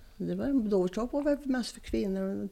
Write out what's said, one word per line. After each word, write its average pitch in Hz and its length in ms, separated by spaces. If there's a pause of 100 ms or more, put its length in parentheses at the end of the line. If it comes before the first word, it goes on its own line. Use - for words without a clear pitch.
(180)
Det 175 180
var, 233 340
Doverstorp 196 440
var 285 100
väl 285 200
mest 254 300
för - 60
kvinnor. 196 720